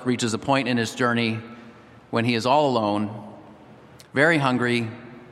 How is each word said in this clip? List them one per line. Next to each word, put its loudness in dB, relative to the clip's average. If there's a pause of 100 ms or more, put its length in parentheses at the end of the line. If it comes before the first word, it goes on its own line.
reaches 0
a -4
point 0
in 2
his -2
journey 0 (720)
when 0
he 2
is 0
all 4
alone, 0 (1000)
very 4
hungry, 0 (460)